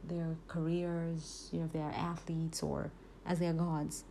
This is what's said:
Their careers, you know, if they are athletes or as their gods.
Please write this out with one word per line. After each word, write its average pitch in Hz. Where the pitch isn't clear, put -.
Their 165
careers, 165
you 170
know, 165
if 160
they 160
are 151
athletes 165
or 147
as 175
their 170
gods. 160